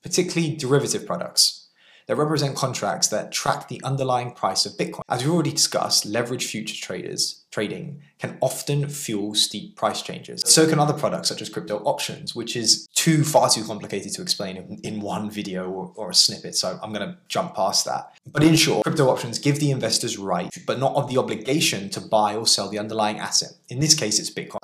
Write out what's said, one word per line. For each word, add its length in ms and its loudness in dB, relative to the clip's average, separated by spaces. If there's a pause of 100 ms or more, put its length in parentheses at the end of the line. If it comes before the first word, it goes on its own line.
particularly 520 0
derivative 500 0
products, 520 2 (500)
that 60 4
represent 400 2
contracts 540 0
that 220 -4
track 360 -2
the 160 -10
underlying 480 0
price 340 0
of 80 -10
Bitcoin. 340 -4
As 160 0
we've 80 2
already 200 2
discussed, 600 0
leveraged 380 -2
future 240 -8
traders 800 -6
trading 500 -6 (160)
can 240 -6
often 480 0
fuel 460 -4
steep 400 -2
price 260 0
changes. 460 -10
So 200 8
can 120 4
other 160 4
products 340 -2
such 140 -6
as 60 -8
crypto 340 -6
options, 500 -4
which 220 -6
is 400 2
too, 280 4
far 240 6
too 160 4
complicated 500 -6
to 100 -8
explain 340 -4
in, 260 -12
in 180 -6
one 280 -4
video 400 -6
or, 260 -8
or 140 -8
a 60 -2
snippet, 400 2
so 260 -2
I'm 100 -8
gonna 360 -6
jump 260 -2
past 320 0
that. 260 -6 (140)
But 180 0
in 120 8
short, 300 4
crypto 220 4
options 300 0
give 220 2
the 100 4
investors 480 0
right, 320 -2 (160)
but 140 -2
not 160 2
of 160 0
the 80 4
obligation 720 0
to 100 -6
buy 340 2
or 120 0
sell 220 2
the 100 -4
underlying 400 -2
asset. 320 -2 (160)
In 120 -8
this 140 4
case, 240 0
it's 160 -4
Bitcoin, 300 -8